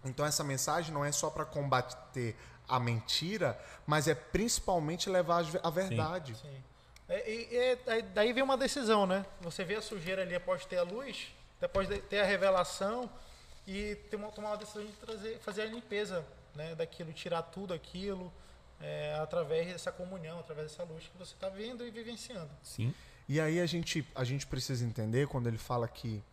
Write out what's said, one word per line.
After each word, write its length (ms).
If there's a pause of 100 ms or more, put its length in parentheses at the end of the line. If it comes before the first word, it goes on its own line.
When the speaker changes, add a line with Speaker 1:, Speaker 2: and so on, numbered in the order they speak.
Speaker 1:
Então 200
essa 180
mensagem 500
não 120
é 60
só 180
pra 160
combater 880 (320)
a 120
mentira, 800 (260)
mas 220
é 80
principalmente 960
levar 300
a 20
ve-, 220
a 40
Speaker 2:
Sim. 60
Speaker 1:
verdade. 680
Speaker 3:
Sim. 220 (460)
É, 220
e, 220
e 40
é, 300
aí, 140
daí 320
vem 100
uma 140
decisão, 480
né? 200 (160)
Você 220
vê 120
a 60
sujeira 400
ali 140
após 300
ter 120
a 60
luz, 500 (260)
depois 300
de 100
ter 220
a 40
revelação 840 (580)
e 280 (140)
ter 60
uma, 140
tomar 220
uma 60
decisão 280
de 80
trazer, 460
fazer 240
a 20
limpeza, 600 (300)
né, 200
daquilo, 360
tirar 320
tudo 300
aquilo, 580 (480)
é, 420
através 460
dessa 240
comunhão, 480
através 320
dessa 120
luz 220
que 120
você 220
tá 100
vendo 360
e 60
vivenciando. 580 (120)
Speaker 2:
Sim. 320 (340)
Speaker 1:
E 120
aí 200
a 60
gente, 400 (100)
a 80
gente 240
precisa 380
entender 420
quando 200
ele 100
fala 300
que 340 (120)